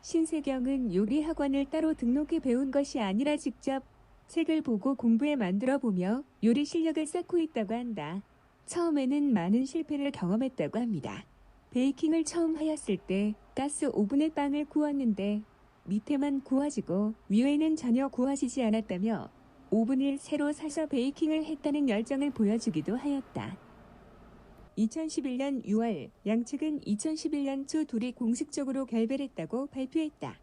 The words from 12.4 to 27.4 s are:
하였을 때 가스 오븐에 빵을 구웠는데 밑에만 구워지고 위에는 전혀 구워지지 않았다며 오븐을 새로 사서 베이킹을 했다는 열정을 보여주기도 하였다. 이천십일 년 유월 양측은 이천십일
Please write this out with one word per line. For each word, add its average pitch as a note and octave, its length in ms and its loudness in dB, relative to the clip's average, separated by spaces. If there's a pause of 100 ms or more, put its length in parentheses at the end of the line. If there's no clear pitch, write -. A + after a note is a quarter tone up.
하였을 D4+ 420 -2
때 G3+ 380 0 (180)
가스 C#4+ 400 -2
오븐에 C#4 360 2
빵을 D4 360 0
구웠는데 A3 760 0 (420)
밑에만 C#4 560 0
구워지고 A3 720 0 (160)
위에는 D4 460 4
전혀 B3+ 320 2
구워지지 C4+ 560 0
않았다며 G#3+ 680 0 (420)
오븐을 C4+ 460 2
새로 D4 340 -2
사서 D#4 360 -4
베이킹을 D4+ 580 0
했다는 D4 440 0
열정을 C4+ 420 0
보여주기도 G#3 640 0
하였다. C4 640 -4 (1200)
이천십일 C4 600 -2
년 C4+ 280 -2
유월 G#3+ 460 0 (140)
양측은 C4+ 600 -2
이천십일 D4+ 600 -2